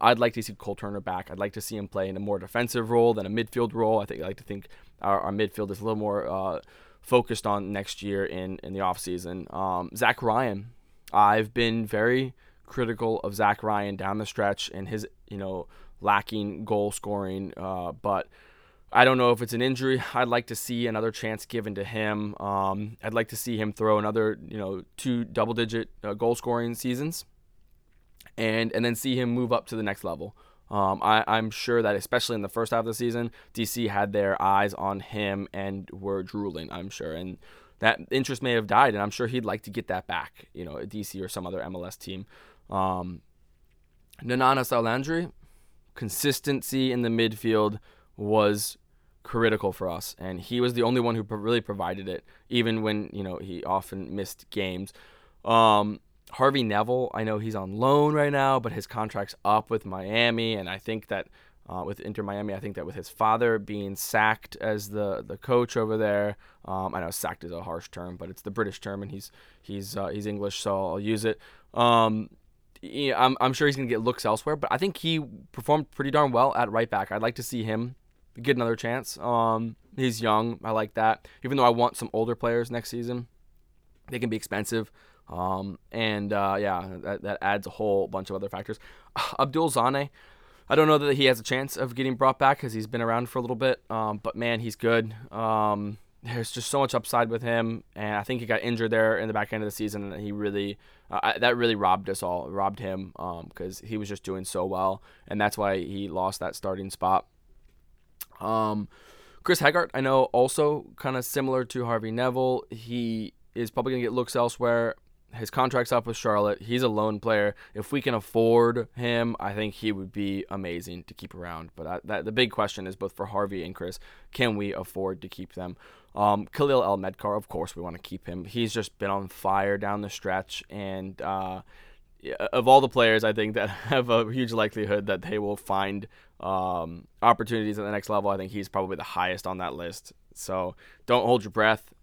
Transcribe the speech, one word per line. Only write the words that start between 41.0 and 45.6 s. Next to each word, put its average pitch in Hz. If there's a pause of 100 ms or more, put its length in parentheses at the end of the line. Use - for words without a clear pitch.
C 95
or 92
some 90
other 90
M 92
L 90
S 95
team. 95 (420)
Um, 92 (1000)
Nanana 127
Saulandri, 131 (640)